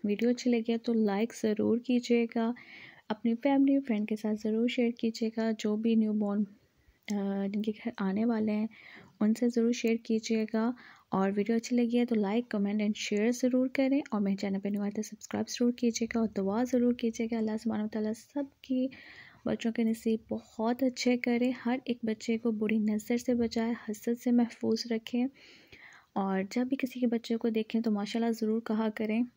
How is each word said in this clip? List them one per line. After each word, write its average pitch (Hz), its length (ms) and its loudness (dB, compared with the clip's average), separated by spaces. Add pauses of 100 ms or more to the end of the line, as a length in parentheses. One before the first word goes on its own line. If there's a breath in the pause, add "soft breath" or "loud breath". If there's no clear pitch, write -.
वीडियो 208 240 0
अच्छी 247 200 0
लगी 233 220 0
है 233 60 0
तो 233 160 -2
लाइक 220 480 0
ज़रूर 214 380 2
कीजिएगा, 240 760 0 (540 loud breath)
अपनी 226 260 0
फैमिली 277 440 4
फ्रेंड 214 280 -2
के 214 80 -2
साथ 214 200 -2
ज़रूर 220 340 0
शेयर 240 220 0
कीजिएगा। 226 600 -2
जो 214 260 -2
भी 226 180 2
न्यू 214 180 2
बॉर्न, 208 300 0
अ, 196 1040 0
जिनके 208 240 0
घर 226 280 -6
आने 196 260 2
वाले 214 260 2
हैं, 214 180 0 (520 loud breath)
उनसे 220 280 4
ज़रूर 233 240 4
शेयर 226 240 2
कीजिएगा। 226 760 0 (360 loud breath)
और 190 200 2
वीडियो 208 260 2
अच्छी 233 180 -2
लगी 240 220 2
है 240 80 4
तो 233 100 0
like, 208 280 0 (120)
comment 202 260 0
and 208 120 0
share 214 380 0
ज़रूर 254 360 2
करें, 269 360 2 (100)
और 208 60 0
मेरे 196 180 0
चैनल 196 220 -2
पर 202 100 -4
न्यू 202 120 -2
आए 202 100 -2
तो 214 100 -6
सब्सक्राइब 214 440 -6
ज़रूर 247 260 0
कीजिएगा 226 500 -2
और 220 60 0
दुआ 202 360 -2
ज़रूर 247 300 2
कीजिएगा। 233 440 -2
अल्लाह 220 200 -2
सुब्हानहू 214 280 -2
व 214 40 -6
तआला 214 240 -4
सबकी 262 760 -6 (580 loud breath)
बच्चों 220 240 -2
के 233 120 -2
नसीब 220 360 0 (100)
बहुत 226 540 -4
अच्छे 247 340 0
करे, 247 340 0
हर 247 360 -2
एक 240 180 -2
बच्चे 220 320 -2
को 226 140 -2
बुरी 214 280 0
नज़र 214 380 0
से 247 160 -2
बचाए, 233 420 -2 (140)
हसद 240 280 -4
से 247 140 -2
महफूज 226 560 0
रखें, 240 400 -2 (880 loud breath)
और 196 360 0
जब 247 160 -2
भी 269 80 -2
किसी 254 240 -6
के 247 80 2
बच्चे 226 300 0
को 233 120 0
देखें 220 320 -2
तो 226 100 0
माशाल्लाह 214 400 0
ज़रूर 226 280 0
कहा 220 300 0
करें। 220 480 -2